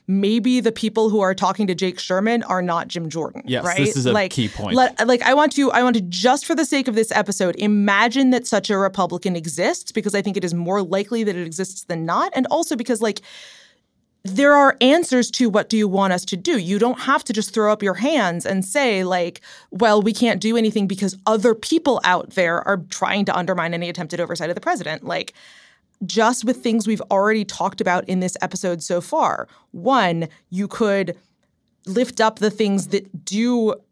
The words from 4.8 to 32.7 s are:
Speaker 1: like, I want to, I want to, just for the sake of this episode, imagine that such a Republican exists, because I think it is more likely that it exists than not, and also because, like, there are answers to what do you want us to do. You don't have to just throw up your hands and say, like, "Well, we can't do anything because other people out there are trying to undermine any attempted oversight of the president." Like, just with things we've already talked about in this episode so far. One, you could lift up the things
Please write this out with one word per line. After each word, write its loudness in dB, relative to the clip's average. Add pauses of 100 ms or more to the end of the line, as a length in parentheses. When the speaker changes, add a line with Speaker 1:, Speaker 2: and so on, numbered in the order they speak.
Speaker 1:
like, 4
I 4
want 4
to, 2
I 4
want 4
to, 0
just 0
for -2
the 2
sake -2
of -2
this 0
episode, 0
imagine 2
that 0
such 0
a 2
Republican -2
exists, -4
because -2
I 0
think -2
it -4
is -2
more 0
likely -2
that -2
it -6
exists -8
than -6
not, 0
and 0
also -2
because, -2
like, -2 (1080)
there 4
are 6
answers 4
to 2
what 0
do 0
you 2
want 2
us -2
to -8
do. 0
You -2
don't 0
have 0
to -4
just -4
throw 2
up 0
your 0
hands 0
and -2
say, 0
like, -2 (280)
"Well, 4
we 2
can't 0
do 0
anything 2
because -2 (120)
other 4
people 0
out 2
there 0
are 0 (100)
trying -2
to -2
undermine -2
any -6
attempted -8
oversight -6
of -2
the -12
president." -4
Like, -6 (720)
just 2
with -2
things 0
we've 0
already 2
talked -4
about 0
in 0
this -4
episode -4
so -4
far. 0 (260)
One, 0 (200)
you -4
could 0 (680)
lift -2
up 2
the 2
things 0